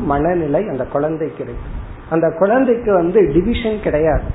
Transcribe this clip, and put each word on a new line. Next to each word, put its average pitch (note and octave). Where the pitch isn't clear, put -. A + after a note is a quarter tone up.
மனநிலை D#3
அந்த C3+
குழந்தைக்கு D3
இருக்கு. A#2+
அந்த E3
குழந்தைக்கு A#3
வந்து F3+
டிவிஷன் G#3+
கிடையாது D3+